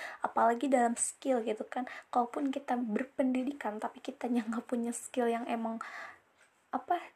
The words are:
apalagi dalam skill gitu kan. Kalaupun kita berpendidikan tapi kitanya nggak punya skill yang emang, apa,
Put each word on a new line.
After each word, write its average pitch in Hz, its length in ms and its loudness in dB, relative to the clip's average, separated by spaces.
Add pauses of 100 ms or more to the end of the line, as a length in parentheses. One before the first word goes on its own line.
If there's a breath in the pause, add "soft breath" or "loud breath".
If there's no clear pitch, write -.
(240 loud breath)
apalagi 240 480 4
dalam 240 240 6
skill 254 480 0
gitu 214 240 -2
kan. 254 160 -4 (240 loud breath)
Kalaupun 254 400 2
kita 262 320 -2
berpendidikan 254 960 0
tapi 226 240 -6
kitanya 247 480 -2
nggak 233 160 -2
punya 240 320 -2
skill - 320 -2
yang 233 160 0
emang, 226 400 -4 (840 loud breath)
apa, 339 320 -2 (160)